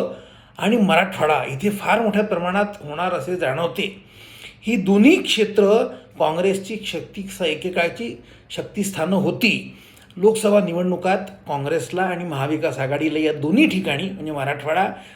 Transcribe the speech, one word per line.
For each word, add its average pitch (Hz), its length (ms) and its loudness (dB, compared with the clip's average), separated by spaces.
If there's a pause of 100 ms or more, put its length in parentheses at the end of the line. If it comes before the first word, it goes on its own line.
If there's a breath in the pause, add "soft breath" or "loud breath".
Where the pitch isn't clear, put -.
(580 loud breath)
आणि 208 180 2
मराठवाडा 165 680 2
इथे 135 260 -4
फार 208 300 0
मोठ्या 208 240 2
प्रमाणात 185 400 0 (160)
होणार 160 320 -4
असे 170 240 -4
जाणवते. - 680 -4 (580 loud breath)
ही 233 140 0
दोन्ही 208 460 6
क्षेत्र 214 640 4 (320 loud breath)
काँग्रेसची 185 580 0 (100)
शक्ती, 190 420 -10 (180)
एकेकाळची 170 760 -4 (280 loud breath)
शक्तिस्थानं 185 640 -4
होती. 135 600 -2 (400 loud breath)
लोकसभा 208 440 4
निवडणुकात 180 580 0 (300)
काँग्रेसला 151 540 -2
आणि 175 220 -4
महाविकास 147 540 -2
आघाडीला 147 400 -2
या 156 140 2
दोन्ही 160 360 2
ठिकाणी, 165 340 -2
म्हणजे 156 300 -8
मराठवाडा 147 560 -2 (280 loud breath)